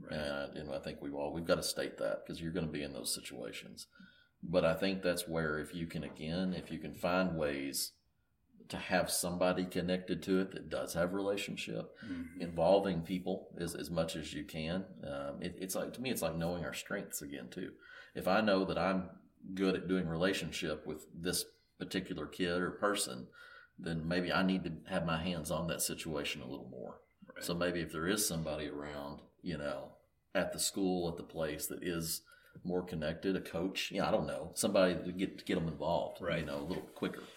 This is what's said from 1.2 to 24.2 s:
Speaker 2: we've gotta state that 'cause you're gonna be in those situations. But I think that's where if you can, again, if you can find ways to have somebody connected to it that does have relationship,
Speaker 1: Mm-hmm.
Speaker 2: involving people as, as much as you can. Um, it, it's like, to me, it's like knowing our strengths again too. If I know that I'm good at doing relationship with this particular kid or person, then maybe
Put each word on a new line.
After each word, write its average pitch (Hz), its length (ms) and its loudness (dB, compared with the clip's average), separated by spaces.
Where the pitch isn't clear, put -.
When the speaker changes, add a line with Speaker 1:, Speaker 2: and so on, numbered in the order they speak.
Speaker 2:
we've 82 140 -2
gotta 85 160 6
state - 360 -2
that 53 280 -2
'cause 80 140 -8
you're 82 120 -4
gonna 85 140 0
be 73 160 -2
in 69 100 -4
those 62 220 -2
situations. - 720 -10
But 82 200 4
I 82 100 6
think 95 280 2
that's 87 260 2
where 80 320 2
if 76 120 -6
you 82 140 -4
can, 82 160 -4
again, 87 500 -2
if 82 200 -6
you 78 80 -6
can 76 140 -8
find 90 420 2
ways 71 560 0
to - 60 -4
have 92 320 2
somebody 90 560 4
connected 90 600 0
to 95 160 6
it 95 100 0
that 78 180 -8
does 71 260 -2
have 90 200 2
relationship, - 800 -2
Speaker 1:
Mm-hmm. 87 360 -8
Speaker 2:
involving 87 640 6
people 92 560 -2
as, 85 180 -2
as - 140 -6
much 85 260 0
as 76 180 -6
you 78 100 -4
can. 82 400 -2
Um, 69 360 -6
it, 87 200 -4
it's 95 160 -2
like, - 160 -2
to - 80 -10
me, 127 100 -2
it's - 120 0
like 80 120 0
knowing 85 300 0
our 67 100 -4
strengths - 480 -4
again 69 280 -8
too. - 220 -6
If - 100 0
I 95 140 6
know 98 240 6
that 82 140 2
I'm 92 320 2
good 92 220 4
at 85 100 -2
doing 90 220 4
relationship 82 760 0
with - 280 -8
this 85 300 0
particular - 480 -2
kid 90 340 2
or 90 120 0
person, 64 560 0
then 80 300 -2
maybe 87 240 2